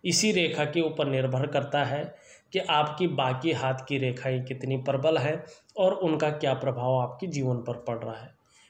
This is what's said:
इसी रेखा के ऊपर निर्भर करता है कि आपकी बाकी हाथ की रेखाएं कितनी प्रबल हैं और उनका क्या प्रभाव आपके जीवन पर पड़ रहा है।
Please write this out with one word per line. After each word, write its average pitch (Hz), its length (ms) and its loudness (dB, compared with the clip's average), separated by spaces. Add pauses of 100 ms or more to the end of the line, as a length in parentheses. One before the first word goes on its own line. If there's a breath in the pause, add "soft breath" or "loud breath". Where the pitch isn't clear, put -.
इसी 196 260 2
रेखा 165 340 2
के 165 160 0
ऊपर 156 260 0
निर्भर 131 400 0
करता 143 360 0
है 139 200 -2 (500 loud breath)
कि 185 60 0
आपकी 151 480 2
बाकी 135 440 0
हाथ 131 360 0
की 143 100 -2
रेखाएं 131 460 -2
कितनी 131 340 -4
प्रबल 135 400 2
हैं 156 260 0 (340 loud breath)
और 190 160 4
उनका 160 380 2
क्या 143 220 0
प्रभाव 127 460 0
आपके 127 280 -4
जीवन 131 300 0
पर 117 300 -6
पड़ 117 100 -2
रहा 113 180 -8
है। 113 140 -16 (400 soft breath)